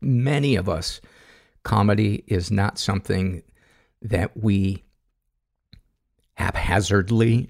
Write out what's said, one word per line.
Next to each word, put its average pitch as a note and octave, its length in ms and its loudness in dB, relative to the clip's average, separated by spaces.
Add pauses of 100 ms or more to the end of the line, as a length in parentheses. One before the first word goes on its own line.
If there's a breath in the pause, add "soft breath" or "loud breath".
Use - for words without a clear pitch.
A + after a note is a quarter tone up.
many C#3 560 0
of F#2 100 -2
us, E2 320 -4 (640 soft breath)
comedy G#2 640 2
is F#2 240 -2
not G2 260 0
something F#2+ 640 -2 (600 soft breath)
that G2 340 -2
we G2 480 0 (1500)
haphazardly G2+ 1160 0